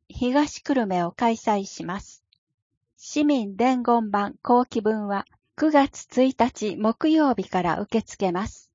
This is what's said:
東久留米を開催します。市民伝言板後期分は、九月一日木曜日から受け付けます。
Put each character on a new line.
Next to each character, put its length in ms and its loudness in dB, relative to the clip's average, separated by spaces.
東 540 -2
久 200 0
留 40 0
米 160 0
を 100 -2
開 240 0
催 300 -2
し 180 -14
ま 160 -8
す。 240 -20
市 280 -4
民 320 0
伝 260 2
言 280 2
板 240 -2
後 220 4
期 160 -6
分 260 -2
は、 180 -6
九 160 0
月 500 2
一 180 2
日 360 -2
木 340 0
曜 240 4
日 160 -4
か 140 -2
ら 160 -2
受 220 -2
け 40 -18
付 220 -4
け 40 0
ま 140 -4
す。 300 -14